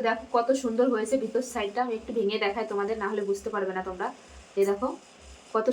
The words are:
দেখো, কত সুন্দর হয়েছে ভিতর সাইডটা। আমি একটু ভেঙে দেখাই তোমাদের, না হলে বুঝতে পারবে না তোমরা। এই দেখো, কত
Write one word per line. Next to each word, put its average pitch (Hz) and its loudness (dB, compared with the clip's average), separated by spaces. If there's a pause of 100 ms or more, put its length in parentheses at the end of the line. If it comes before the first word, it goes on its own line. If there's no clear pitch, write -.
দেখো, 233 -2 (120)
কত 233 4 (140)
সুন্দর 233 4
হয়েছে 220 0
ভিতর 233 0 (100)
সাইডটা। 208 -2
আমি 240 -2
একটু - -10
ভেঙে 208 2
দেখাই 214 0
তোমাদের, 202 0
না 196 -2
হলে 202 -2
বুঝতে 196 -2
পারবে 190 0
না 185 -4
তোমরা। 190 -4 (520)
এই 196 6
দেখো, 202 0 (680)
কত 220 2